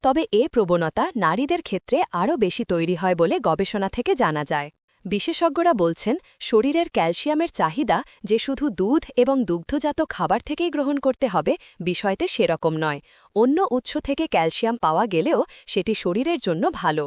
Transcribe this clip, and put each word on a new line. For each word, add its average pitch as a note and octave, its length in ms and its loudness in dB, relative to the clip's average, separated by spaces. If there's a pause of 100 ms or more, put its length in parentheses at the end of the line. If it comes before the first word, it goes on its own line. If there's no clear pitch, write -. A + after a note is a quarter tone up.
তবে C4+ 180 2 (100)
এ G#3+ 160 4
প্রবণতা F3 560 2 (120)
নারীদের A#3+ 460 0
ক্ষেত্রে - 360 -4 (160)
আরও F#3+ 240 0
বেশি G#3+ 280 0
তৈরি E3+ 300 0
হয় F3 200 0
বলে E3+ 240 2
গবেষণা F#3+ 500 0
থেকে F#4 260 -2
জানা D#3 280 0
যায়। D3 260 -4 (360)
বিশেষজ্ঞরা E4 680 0
বলছেন, F#3 420 0 (260)
শরীরের C#4+ 480 2
ক্যালসিয়ামের D4 640 0
চাহিদা F3 460 0 (260)
যে G#3+ 160 2
শুধু - 300 -2
দুধ G#3 340 2 (140)
এবং B3+ 260 4
দুগ্ধজাত A3+ 560 -2 (100)
খাবার F3+ 320 0
থেকেই D#4 340 -4
গ্রহণ C#4+ 240 0
করতে C4 280 0
হবে, F3+ 260 0 (260)
বিষয়তে F#3+ 480 -2
সেরকম E3 500 0
নয়। D3+ 220 -2 (360)
অন্য B3+ 220 4 (140)
উৎস B3 200 -2 (120)
থেকে C#4+ 240 -2
ক্যালসিয়াম G3 540 0
পাওয়া E3+ 240 2
গেলেও G#3 340 0 (280)
সেটি G#3 280 -2
শরীরের B3+ 440 -2
জন্য F3 240 -2 (100)
ভালো। D#3 340 -2